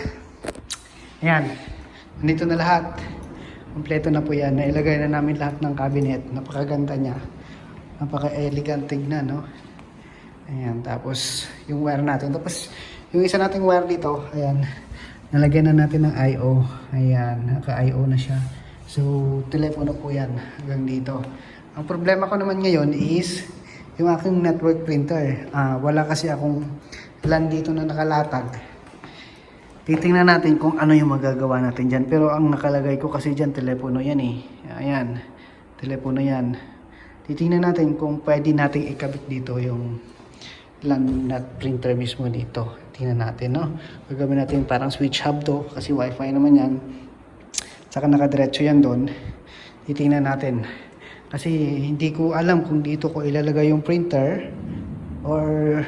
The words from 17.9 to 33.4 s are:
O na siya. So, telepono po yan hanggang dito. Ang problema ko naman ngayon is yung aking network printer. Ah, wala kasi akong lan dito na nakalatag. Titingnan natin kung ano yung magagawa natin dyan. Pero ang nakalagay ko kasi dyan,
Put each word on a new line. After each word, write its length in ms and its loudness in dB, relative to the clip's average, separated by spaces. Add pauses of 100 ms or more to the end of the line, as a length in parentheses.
O 160 2
na 80 2
siya. 240 -2 (480)
So, 160 -2 (480)
telepono 400 0
po 160 -8
yan 240 -2 (320)
hanggang 240 -4
dito. 320 -4 (560)
Ang 80 -8
problema 480 0
ko 80 0
naman 240 -2
ngayon 320 4
is 480 -2 (560)
yung 80 4
aking 320 2
network 480 2
printer. 640 -2
Ah, 320 0
wala 240 2
kasi 240 -2
akong 320 -2 (640)
lan 240 2
dito 240 0
na 80 -2
nakalatag. 720 -2 (1300)
Titingnan 480 6
natin 240 6
kung 240 2
ano 160 8
yung 160 6
magagawa 480 0
natin 320 0
dyan. 160 0
Pero 240 4
ang 240 4
nakalagay 400 0
ko 160 -4
kasi 240 -2
dyan, 160 0